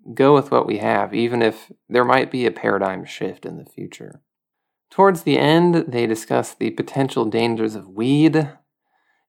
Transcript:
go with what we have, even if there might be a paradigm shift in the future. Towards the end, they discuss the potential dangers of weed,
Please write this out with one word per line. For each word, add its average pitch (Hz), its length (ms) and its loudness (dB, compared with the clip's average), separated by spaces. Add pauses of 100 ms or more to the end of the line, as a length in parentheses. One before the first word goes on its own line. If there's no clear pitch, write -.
(140)
go 135 200 6
with 135 160 2
what 123 160 2
we 104 120 -4
have, 104 360 -2
even 117 280 0
if - 280 -2 (180)
there 123 160 2
might 127 280 2
be 127 120 -4
a 107 60 2
paradigm 95 540 -4
shift - 420 -12
in 87 100 -12
the - 80 -16
future. - 560 -18 (720)
Towards 190 320 2
the 139 160 2
end, 165 480 4
they 120 220 -2
discuss 113 440 -4
the - 180 -6
potential 131 560 -4
dangers 110 500 -2
of 95 100 -16
weed, 143 640 2 (800)